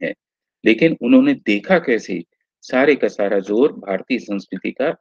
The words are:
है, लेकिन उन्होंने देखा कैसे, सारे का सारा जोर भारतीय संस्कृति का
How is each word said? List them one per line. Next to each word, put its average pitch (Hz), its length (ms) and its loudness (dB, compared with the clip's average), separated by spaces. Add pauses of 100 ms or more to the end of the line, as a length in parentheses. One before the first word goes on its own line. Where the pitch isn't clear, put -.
है, 80 100 -6 (520)
लेकिन 131 360 2
उन्होंने 147 320 4
देखा 160 460 0
कैसे, 104 440 -4 (380)
सारे 135 340 2
का 113 120 -2
सारा 101 320 -2
जोर 104 340 0
भारतीय 101 460 -6
संस्कृति 98 520 -10
का 147 300 -4